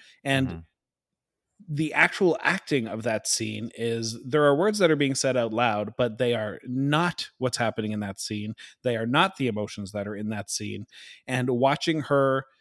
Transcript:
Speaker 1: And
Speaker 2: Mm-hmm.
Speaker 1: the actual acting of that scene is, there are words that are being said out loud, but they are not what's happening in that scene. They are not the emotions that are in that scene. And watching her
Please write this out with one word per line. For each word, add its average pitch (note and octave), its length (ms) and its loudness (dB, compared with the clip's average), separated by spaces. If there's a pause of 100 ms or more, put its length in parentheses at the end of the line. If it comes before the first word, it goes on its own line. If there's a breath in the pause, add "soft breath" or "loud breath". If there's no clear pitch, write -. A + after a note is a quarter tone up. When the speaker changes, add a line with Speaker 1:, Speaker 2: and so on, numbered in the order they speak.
(260 loud breath)
Speaker 1:
And C3+ 220 2
Speaker 2:
Mm-hmm. E2 180 -8 (1040)
Speaker 1:
the D3 240 -4
actual E3+ 480 4
acting D3 460 0
of A2 160 -8
that A2 240 -2
scene G#2+ 480 -4
is, A2+ 500 -4
there D3 200 2
are C#3+ 100 6
words G#3 240 2
that E3+ 120 6
are D3+ 60 4
being C3+ 180 2
said C3 220 2
out A2+ 160 0
loud, A2 440 0
but A#2 220 0
they A#2+ 160 2
are G#2+ 300 -4
not C#3+ 640 0 (100)
what's B2+ 180 -2
happening G#2+ 340 0
in G#2+ 100 -4
that G2 180 -8
scene. G#2+ 360 -6 (280 loud breath)
They A#2+ 140 0
are A2+ 100 -2
not E3 300 2
the C3+ 100 0
emotions G#2 460 -4
that G2+ 140 -4
are G#2 80 -6
in G#2+ 140 -6
that G#2 220 -6
scene. G#2 340 -8 (420 loud breath)
And B2+ 240 -2
watching D3 520 2
her C3+ 420 2 (160)